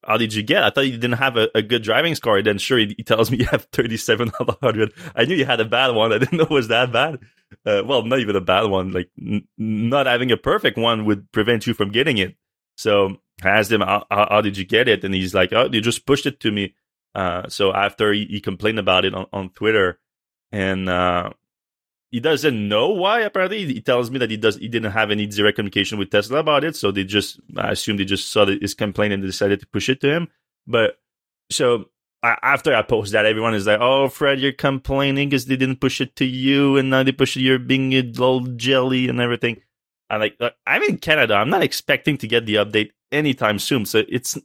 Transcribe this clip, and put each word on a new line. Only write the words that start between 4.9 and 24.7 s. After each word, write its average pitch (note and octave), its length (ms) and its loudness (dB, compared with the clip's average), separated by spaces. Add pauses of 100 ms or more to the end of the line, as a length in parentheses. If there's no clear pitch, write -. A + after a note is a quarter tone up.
I - 80 2
knew E3 100 -2
you C3 120 0
had A#2+ 140 -2
a A2 40 0
bad A#2+ 300 0
one. A2 180 2
I G#2 60 2
didn't C3 180 -6
know - 80 2
it - 60 -4
was C3 180 0
that A#2+ 240 0
bad. C#3 280 0 (440)
Uh, G2+ 220 0
well, B2 160 0
not B2 160 -2
even G#2 180 0
a F#2+ 60 0
bad F#2+ 240 2
one. F#2+ 260 -2
Like, F2+ 160 -4 (100)
n-, G#2 380 -6
not A2+ 480 0
having B2+ 260 2
a A2 60 2
perfect D#3+ 400 0
one A2+ 300 0
would G2+ 260 0
prevent A2 340 2
you A#2+ 60 -2
from G#2 200 -2
getting B2+ 260 0
it. F#2 180 -2 (400)
So G2+ 400 2 (260)
I F#2+ 60 0
asked G#2 240 2
him, G#2 80 4
"How, G2 300 0
how, G#2 180 2
how G#2 140 2
did G2+ 160 -2
you F#2+ 80 -6
get A#2 200 2
it?" G2+ 160 2
And G2 120 -4
he's F#2 200 -4
like, F#2 200 2
"Oh, B2 120 2
they D#3 140 -2
just A#2 240 -2
pushed C#3 220 0
it - 140 -6
to A2 100 -2
me." G2+ 240 -6 (400)
Uh, F#2 340 -4
so G2 240 0
after G2+ 400 0
he, G#2 140 -2
he G#2 120 -8
complained G#2+ 400 -4
about F#2+ 280 2
it F#2+ 80 -2
on, F#2+ 180 -8
on F#2+ 160 -8
Twitter, G2+ 500 0 (540)
and, F#2+ 380 -4
uh, F2+ 400 0 (800)
he A#2+ 100 -6
doesn't C3 480 0
know A2 200 2
why. G3+ 320 0
Apparently, G3 460 -4
he A2 160 -6
tells B2 280 0
me C3 100 -6
that A2+ 100 -2
he G#2+ 80 -6
does, G#2+ 180 2
he - 100 -12
didn't A2+ 260 -4